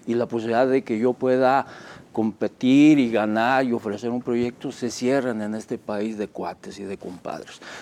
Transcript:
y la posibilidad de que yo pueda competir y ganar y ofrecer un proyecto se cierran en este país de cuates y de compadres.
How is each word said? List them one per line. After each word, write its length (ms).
y 80
la 100
posibilidad 420
de 160
que 140
yo 160
pueda 540
competir 840
y 140
ganar 540
y 60
ofrecer 380
un 140
proyecto 480
se 180
cierran 540
en 100
este 240
país 400
de 100
cuates 520
y 60
de 120
compadres. 640